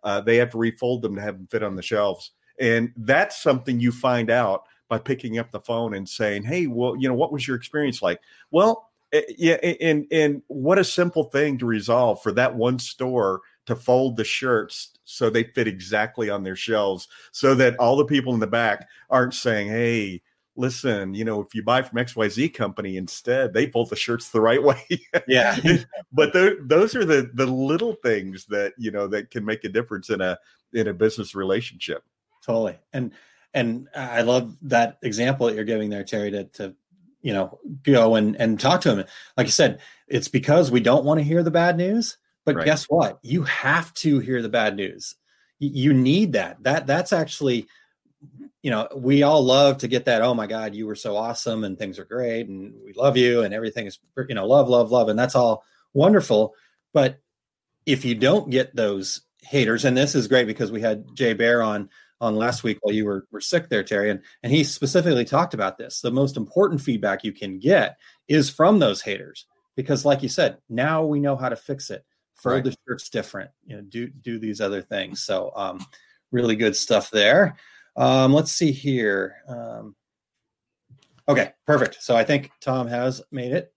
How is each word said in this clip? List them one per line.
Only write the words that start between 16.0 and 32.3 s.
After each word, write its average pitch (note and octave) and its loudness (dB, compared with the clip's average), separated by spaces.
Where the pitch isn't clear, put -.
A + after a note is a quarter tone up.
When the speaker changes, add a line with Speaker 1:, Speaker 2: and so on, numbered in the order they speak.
Speaker 1:
on G2+ -4
their F#2+ -8
shelves, G2 -2
so C3+ 4
that B2 4
all B2 4
the D3 4
people C3 0
in A#2 0
the G#2+ -2
back A2 -2
aren't B2+ 2
saying, G#2 -2
"Hey, A2 -2
listen, B2 -4
you G#2+ -6
know, A2 -4
if G2+ -10
you G#2+ -6
buy A#2+ 2
from B2 -6
X B2 -4
Y A2 0
Z C3 -2
company G2 -6
instead, A#2+ -4
they B2+ 2
fold A#2 -2
the G#2+ -6
shirts - -6
the A2+ 2
right A#2 4
<laughs> C#3+ 6
way." B2 -2
Speaker 2:
Yeah. A#2+ 4
Speaker 1:
<laughs> D#3+ 4
But D3 2
tho-, F#3+ 4
those E3+ 2
are A3+ 0
the, C#3 2
the C3 2
little C#3 -2
things F#2+ -2
that, G2+ -2
you A2+ -6
know, G2+ -4
that G#2 -6
can A2 -8
make A2 -6
a G#2 -6
difference G#2 -6
in G#2 -2
a, F#2 -2
in A2+ 0
a G2+ -4
business G#2 -2
relationship. G2 -6